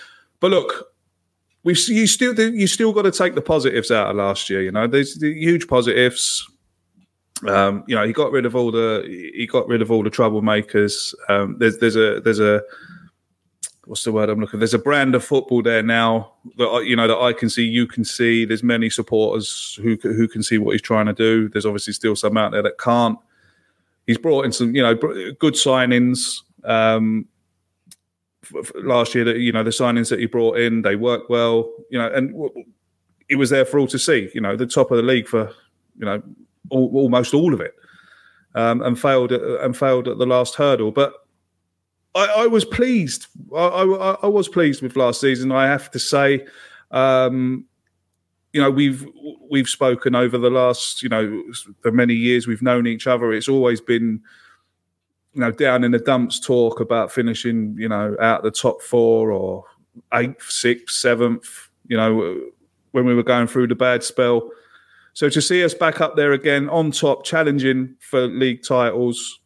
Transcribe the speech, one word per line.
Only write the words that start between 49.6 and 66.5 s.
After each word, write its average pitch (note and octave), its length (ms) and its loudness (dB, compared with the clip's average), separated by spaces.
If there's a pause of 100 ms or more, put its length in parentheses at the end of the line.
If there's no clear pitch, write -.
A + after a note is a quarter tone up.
spoken B2+ 460 0
over B2 240 0
the B2 100 4
last, B2 540 0
you B2+ 60 -4
know, G#2+ 340 -2 (400)
the A#2 80 0
many A#2+ 240 2
years A#2+ 320 0
we've A2+ 160 -4
known B2 240 2
each A2+ 180 -6
other. A#2+ 260 0
It's A2 180 -4
always B2 320 2
been, A2+ 380 -2 (1120)
you C3 80 -6
know, A#2 100 -2
down B2+ 320 2
in A#2+ 80 2
the A#2+ 80 4
dumps A#2+ 400 0
talk A#2+ 400 2
about A2+ 320 -2
finishing, A2+ 680 -2
you A2 100 -4
know, G#2 320 -2
out A2+ 220 2
the G#2+ 100 0
top - 300 -2
four A2+ 500 2
or F#2 340 -4 (500)
eighth, B2 340 -4
sixth, - 480 -2
seventh, A#2+ 720 -2 (180)
you A#2 100 -2
know, A2 420 0 (540)
when B2+ 120 2
we B2 80 4
were A#2+ 80 4
going A#2+ 240 2
through B2 220 0
the A#2 80 0
bad B2 280 0
spell. A#2+ 460 0 (640)
So D3 160 0
to D3 120 0
see F3+ 220 2
us E3 120 0
back E3 260 0
up C#3+ 140 -2
there D3 160 2
again C#3+ 380 0